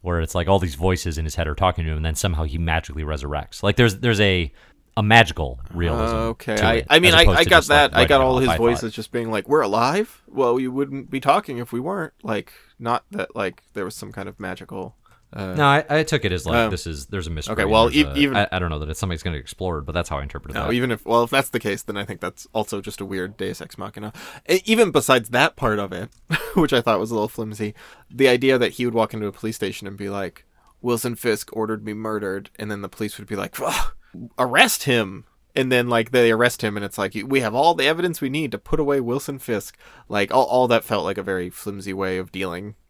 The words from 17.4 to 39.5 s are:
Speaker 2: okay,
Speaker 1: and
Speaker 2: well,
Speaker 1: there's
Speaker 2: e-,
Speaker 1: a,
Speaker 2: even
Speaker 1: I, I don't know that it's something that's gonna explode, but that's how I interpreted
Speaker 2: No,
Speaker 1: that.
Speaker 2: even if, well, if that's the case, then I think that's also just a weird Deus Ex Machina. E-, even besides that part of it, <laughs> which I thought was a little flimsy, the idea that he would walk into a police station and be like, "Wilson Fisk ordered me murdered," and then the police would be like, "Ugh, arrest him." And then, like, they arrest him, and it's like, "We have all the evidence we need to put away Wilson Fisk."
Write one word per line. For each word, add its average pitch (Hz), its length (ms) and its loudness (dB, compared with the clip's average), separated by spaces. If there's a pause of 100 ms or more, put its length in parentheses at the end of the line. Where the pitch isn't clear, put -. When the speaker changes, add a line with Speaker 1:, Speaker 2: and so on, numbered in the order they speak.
Speaker 2:
okay, 110 80 -2
Speaker 1:
and 98 100 2
Speaker 2:
well, 110 120 8
Speaker 1:
there's 120 140 2
Speaker 2:
e-, 151 40 6
Speaker 1:
a, 139 140 0
Speaker 2:
even 139 200 2
Speaker 1:
I, 101 160 2
I 92 60 -2
don't 87 140 -2
know 76 80 -4
that 76 100 -8
it's 80 100 -8
something 92 140 -4
that's 80 80 -8
gonna 85 160 -6
explode, 76 480 -8
but 71 60 -10
that's 85 180 -2
how 73 80 -4
I 69 60 -6
interpreted - 320 -10
Speaker 2:
No, 104 120 -4
Speaker 1:
that. 113 60 -2
Speaker 2:
even 123 180 0
if, 110 140 -6
well, 117 180 4
if 117 60 -2
that's 135 200 0
the 127 100 -2
case, 98 240 -4
then 104 140 -6
I 101 80 -4
think 95 140 -12
that's - 320 -10
also 107 300 -4
just - 180 -12
a 101 60 -8
weird 95 320 -8
Deus 95 240 -8
Ex 85 160 -18
Machina. 107 340 -12 (380)
E-, 185 160 2
even 220 260 4
besides 127 380 2
that 123 260 0
part 107 220 -2
of 98 160 -6
it, 92 160 -8 (240)
<laughs> - 220 -6
which 156 180 2
I 123 80 4
thought 110 180 2
was 110 120 -4
a - 20 -6
little 107 140 0
flimsy, 107 480 -8 (340)
the 131 180 2
idea 127 300 4
that 117 160 2
he 123 120 -4
would 117 100 -2
walk 110 180 0
into 107 140 -6
a 101 40 -6
police 110 240 -8
station 98 300 -8
and 98 100 -12
be 98 140 -10
like, 98 360 -8 (360)
"Wilson 120 340 -2
Fisk - 380 -4
ordered 107 320 -4
me 107 80 -8
murdered," 104 640 -6
and 107 140 -8
then 101 100 -8
the 95 80 -10
police - 300 -8
would 104 80 -16
be 107 80 -8
like, 98 260 -8
"Ugh, - 300 0 (480)
arrest 131 460 4
him." 110 400 0 (300)
And 131 160 0
then, 123 180 2
like, 113 200 2
they 120 220 6
arrest 117 320 2
him, 104 120 -2
and 101 80 -6
it's 98 140 -10
like, 98 180 -4 (120)
"We 135 140 2
have 110 120 -4
all 151 220 4
the 135 100 0
evidence 165 340 0
we 135 100 -2
need 143 240 -4
to 104 40 -8
put - 220 -4
away 143 200 2
Wilson 131 380 -4
Fisk." 113 400 -6 (300)